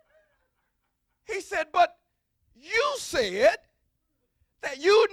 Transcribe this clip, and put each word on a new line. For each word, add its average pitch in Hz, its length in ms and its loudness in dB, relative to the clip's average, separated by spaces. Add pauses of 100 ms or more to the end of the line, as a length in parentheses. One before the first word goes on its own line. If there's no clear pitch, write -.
(1300)
He 415 160 -10
said, 320 280 -8
"But 349 280 0 (560)
you 440 420 -2
said 254 640 0 (1040)
that 277 160 -8
you 403 340 4